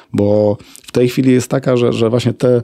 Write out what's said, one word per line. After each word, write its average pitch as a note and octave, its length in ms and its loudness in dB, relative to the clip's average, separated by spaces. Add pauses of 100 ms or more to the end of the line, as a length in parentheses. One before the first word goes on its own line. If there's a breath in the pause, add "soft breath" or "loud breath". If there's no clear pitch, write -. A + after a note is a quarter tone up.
(120 loud breath)
Bo G#2 440 2 (260 loud breath)
w - 100 -20
tej B2 160 2
chwili C3 240 0
jest B2+ 180 0
taka, C3+ 260 -2
że, A#2+ 160 0
że A2+ 180 0
właśnie A#2+ 220 -2
te B2 320 0